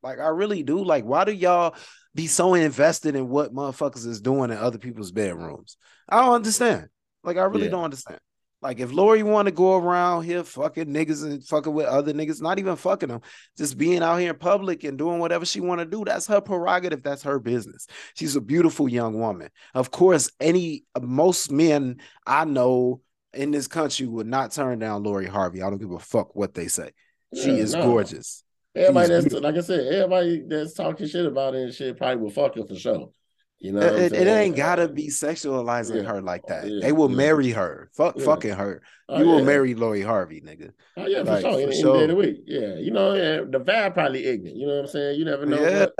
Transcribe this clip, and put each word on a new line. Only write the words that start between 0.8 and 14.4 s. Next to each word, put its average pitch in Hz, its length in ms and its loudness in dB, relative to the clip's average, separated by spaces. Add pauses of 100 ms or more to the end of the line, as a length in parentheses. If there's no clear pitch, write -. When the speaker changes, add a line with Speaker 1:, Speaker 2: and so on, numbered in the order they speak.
Speaker 1:
Like, 156 200 2
why 139 220 0
do 208 80 0
y'all 175 420 2 (400)
be 160 120 -4
so 180 260 4
invested 156 600 2
in 131 140 -2
what 139 240 0
motherfuckers 135 540 -6
is 113 140 -8
doing 131 280 0
in 113 80 -6
other 117 200 -2
people's 110 340 -12
bedrooms? 85 640 -6 (320)
I 220 180 4
don't 247 100 6
understand. 214 520 0 (360)
Like, 175 140 -4
I 185 60 2
really 202 220 0
Speaker 2:
Yeah. 175 60 -2
Speaker 1:
don't 180 120 -4
understand. 143 360 -10 (440)
Like, 127 160 -8
if 123 140 -8
Lori 214 300 6
wanna 208 260 2
go 185 280 4
around 175 480 0
here 175 180 -4
fucking 160 420 -6
niggas 151 380 -2
and 143 200 -8
fucking 151 300 -2
with 151 140 -2
other 143 260 2
niggas, 156 300 -6
not 180 160 -2
even 190 160 -4
fucking 180 340 -2
them, 120 120 -8 (360)
just 139 180 -6
being 170 280 2
out 165 140 2
here 180 140 0
in 151 60 -10
public 185 460 0